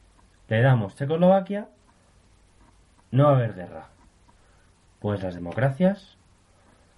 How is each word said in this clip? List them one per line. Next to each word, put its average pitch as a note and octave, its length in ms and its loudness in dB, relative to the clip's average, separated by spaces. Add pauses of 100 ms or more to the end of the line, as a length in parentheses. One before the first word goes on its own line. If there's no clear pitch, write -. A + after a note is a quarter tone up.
(480)
"Te A2 140 0
damos B2 340 2
Checoslovaquia, F#3 720 0 (1400)
no C3 140 4
va D3 60 6
a C3+ 40 4
haber A2+ 200 -2
guerra". E2+ 340 -16 (1080)
Pues G#2 240 -4
las F2+ 120 -8
democracias C3+ 840 -4 (800)